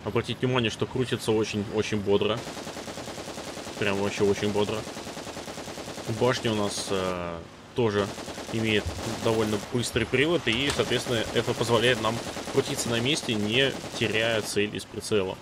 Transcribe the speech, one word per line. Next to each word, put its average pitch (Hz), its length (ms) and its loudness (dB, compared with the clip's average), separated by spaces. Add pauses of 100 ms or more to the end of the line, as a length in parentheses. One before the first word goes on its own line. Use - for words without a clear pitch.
Обратите 113 420 0
внимание, 127 260 4
что - 140 0
крутится 120 460 0
очень, 107 420 2
очень 107 260 2
бодро. 101 400 4 (1400)
Прям 101 180 2
вообще 101 260 0
очень 101 280 4
бодро. 104 260 0 (1400)
Башня 123 320 2
у 107 40 2
нас, 101 340 0
э, 90 480 0 (380)
тоже 104 320 4 (460)
имеет 110 300 2 (400)
довольно 110 340 2 (160)
быстрый 120 320 0
привод, 139 420 2
и, 127 260 2
соответственно, 117 500 0 (100)
это 120 200 2
позволяет 117 480 4
нам 110 140 2 (380)
крутиться 135 360 0
на 117 100 2
месте, 131 340 0
не 113 400 2 (260)
теряя 110 420 2
цель 104 340 0
из 98 100 -6
прицела. 98 560 0